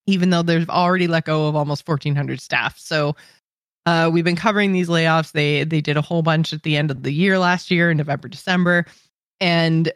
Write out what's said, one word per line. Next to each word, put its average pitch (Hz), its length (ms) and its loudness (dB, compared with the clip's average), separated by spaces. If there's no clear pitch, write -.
even 185 220 2
though 170 120 2
they've 165 260 0
already 180 380 2
let 160 200 0
go 156 200 0
of 151 80 -2
almost 147 320 -4
fourteen 147 300 -2
hundred 131 240 -4
staff. - 380 -4
So 151 360 -2
uh, 165 260 2
we've 165 120 2
been 175 120 0
covering 202 360 0
these 180 160 0
layoffs. 165 440 0
They, 147 320 0
they 156 160 -2
did 147 160 -2
a 151 60 0
whole 170 200 -2
bunch 156 300 0
at 151 100 -10
the 151 140 0
end 147 140 0
of 131 120 -8
the 135 100 -4
year 190 260 2
last 180 320 0
year 170 200 2
in 156 60 0
November, 147 320 -4
December. 175 560 0
And 165 540 2